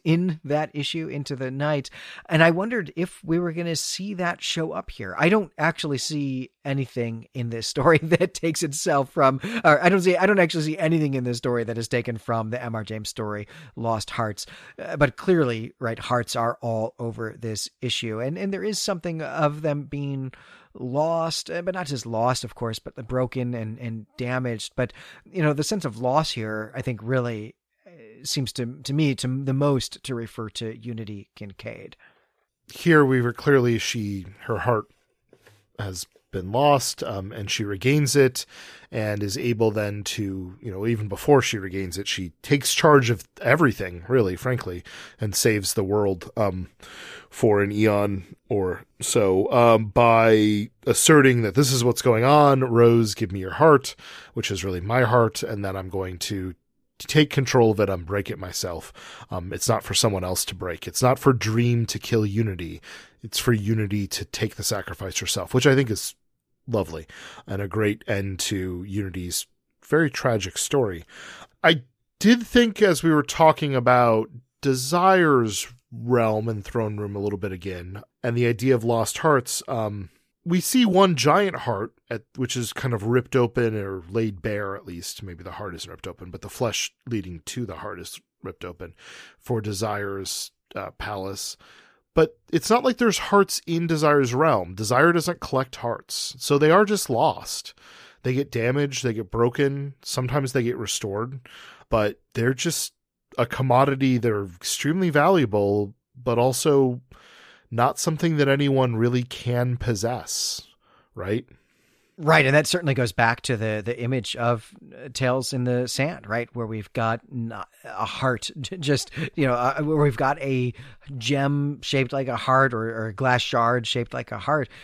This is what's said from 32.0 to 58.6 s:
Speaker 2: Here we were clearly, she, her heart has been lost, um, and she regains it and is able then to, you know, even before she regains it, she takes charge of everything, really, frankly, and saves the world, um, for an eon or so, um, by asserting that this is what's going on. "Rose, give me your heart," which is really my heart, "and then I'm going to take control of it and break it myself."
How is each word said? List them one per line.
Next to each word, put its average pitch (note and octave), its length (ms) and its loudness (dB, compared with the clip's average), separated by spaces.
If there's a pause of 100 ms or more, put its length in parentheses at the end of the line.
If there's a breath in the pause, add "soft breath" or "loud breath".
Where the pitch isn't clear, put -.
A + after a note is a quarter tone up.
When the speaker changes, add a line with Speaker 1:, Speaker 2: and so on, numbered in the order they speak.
Speaker 2:
Here D#3 360 6
we C3 160 4
were A#2+ 100 0
clearly, A#2+ 460 2
she, G2+ 480 -6 (160)
her A2 160 -4
heart G#2+ 280 0 (920 soft breath)
has F#2+ 280 -8 (240)
been F#2+ 220 -8
lost, C#3 500 0
um, G2 300 -8
and G2 180 -10
she - 140 -4
regains B2 500 0
it C3 300 4 (480 loud breath)
and G#2+ 300 -4
is G#2 160 -4
able A2+ 320 0
then G#2 340 -4
to, F#2+ 560 -6
you A#2+ 100 -12
know, G2 160 -6
even A2 220 -2
before C3 320 4
she B2 160 -2
regains F#2+ 400 -8
it, G2+ 100 -8
she F#2 260 -6 (100)
takes - 320 0
charge C#3+ 340 6
of A#2 180 -2 (140)
everything, G#2+ 680 0
really, A2 280 2
frankly, F#2+ 480 -6 (340 loud breath)
and G#2 160 -4
saves G#2 380 2
the A2 100 -2
world, G2 540 0
um, F#2 320 -2 (640 loud breath)
for G#2 320 4
an G2+ 80 0
eon G#2 540 2 (240)
or F#2+ 360 -4 (160)
so, F#2+ 520 2
um, A#2 340 6
by A2 840 6 (160)
asserting C3 560 6
that G2+ 120 -2
this C3+ 160 4
is B2+ 140 2
what's A#2+ 160 2
going A#2 240 4
on. C#3+ 360 6
"Rose, A#2 540 6
give - 160 -4
me G2 100 -6
your F#2 120 -8
heart," D3+ 420 6 (380 loud breath)
which - 180 -4
is F#2 140 -4
really F#2 160 -4
my A2+ 220 2
heart, A#2 400 4
"and G#2 200 -6
then F#2+ 140 -4
I'm F#2+ 140 -8
going F#2 300 -6
to F#2 340 -6 (440)
take D3+ 300 2
control B2 420 4
of G#2 100 2
it G2 100 2
and F2 160 -4
break G2+ 240 -4
it F2 80 -12
myself." F2 560 -10 (360 loud breath)